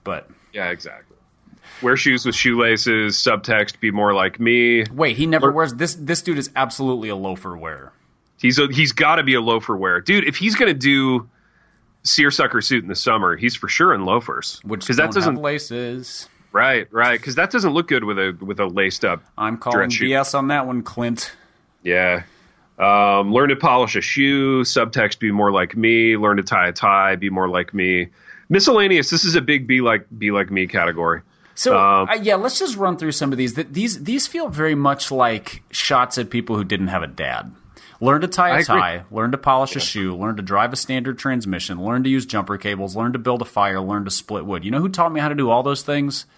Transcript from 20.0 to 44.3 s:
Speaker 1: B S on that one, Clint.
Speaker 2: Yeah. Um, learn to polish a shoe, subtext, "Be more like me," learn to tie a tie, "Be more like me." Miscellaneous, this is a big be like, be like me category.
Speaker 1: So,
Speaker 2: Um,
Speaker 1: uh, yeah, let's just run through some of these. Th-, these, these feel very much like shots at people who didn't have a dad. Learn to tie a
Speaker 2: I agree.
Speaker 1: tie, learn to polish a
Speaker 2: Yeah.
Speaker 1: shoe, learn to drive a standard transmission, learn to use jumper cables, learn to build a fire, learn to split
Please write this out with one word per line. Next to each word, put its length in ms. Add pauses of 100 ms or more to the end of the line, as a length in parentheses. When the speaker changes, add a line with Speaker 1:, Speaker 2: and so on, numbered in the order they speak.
Speaker 1:
B 80
S 200
on 140
that 180
one, 160
Clint. 520 (480)
Speaker 2:
Yeah. 400 (560)
Um, 540
learn 180
to 60
polish 380
a 60
shoe, 600
subtext, 560
"Be 120
more 220
like 240
me," 400
learn 220
to 40
tie 260
a 40
tie, 440
"Be 140
more 180
like 260
me." 340 (400)
Miscellaneous, 640
this 140
is 120
a 40
big 260
be 140
like, 260 (100)
be 160
like 180
me 160
category. 540 (360)
Speaker 1:
So, 220
Speaker 2:
Um, 300
Speaker 1:
uh, 60
yeah, 220
let's 220
just 180
run 200
through 160
some 200
of 60
these. 140
Th-, 180
these, 320
these 240
feel 220
very 260
much 380
like 580
shots 460
at 140
people 260
who 80
didn't 240
have 140
a 40
dad. 460 (480)
Learn 220
to 60
tie 200
a 40
Speaker 2:
I 80
agree. 40
Speaker 1:
tie, 460
learn 220
to 60
polish 380
a 20
Speaker 2:
Yeah. 60
Speaker 1:
shoe, 320
learn 200
to 60
drive 300
a 40
standard 420
transmission, 680
learn 200
to 40
use 160
jumper 320
cables, 400
learn 160
to 60
build 240
a 20
fire, 340
learn 280
to 40
split 360